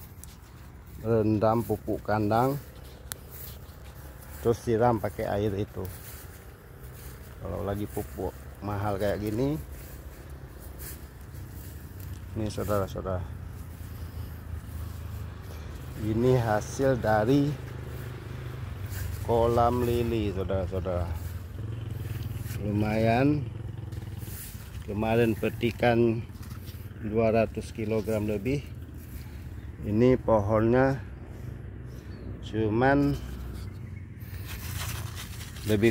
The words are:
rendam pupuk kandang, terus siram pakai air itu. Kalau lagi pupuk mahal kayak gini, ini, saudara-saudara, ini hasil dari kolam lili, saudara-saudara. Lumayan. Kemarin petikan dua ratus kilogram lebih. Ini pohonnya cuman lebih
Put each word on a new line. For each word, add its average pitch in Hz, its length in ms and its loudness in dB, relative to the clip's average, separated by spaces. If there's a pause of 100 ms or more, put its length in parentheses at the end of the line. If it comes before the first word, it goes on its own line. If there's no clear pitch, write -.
(1000)
rendam 110 640 4
pupuk 104 400 -2
kandang, 110 560 4 (1800)
terus 117 160 4
siram 117 400 6
pakai 107 320 -2
air 104 240 2
itu. 98 320 -2 (1500)
Kalau 92 240 -4
lagi 101 240 0
pupuk - 480 -4 (240)
mahal 101 400 0
kayak 101 240 2
gini, 123 320 2 (2750)
ini, 107 160 -2
saudara-saudara, 95 720 0 (2750)
ini 117 320 6
hasil 117 640 4
dari 110 480 6 (1800)
kolam 120 640 6
lili, 113 480 2
saudara-saudara. 92 720 0 (1600)
Lumayan. 113 880 4 (1300)
Kemarin 113 480 4
petikan 117 880 4 (800)
dua 107 320 4
ratus 110 400 2
kilogram 107 560 0
lebih. 120 320 0 (1200)
Ini 113 400 6
pohonnya 113 800 6 (1400)
cuman 117 720 4 (2500)
lebih 107 260 6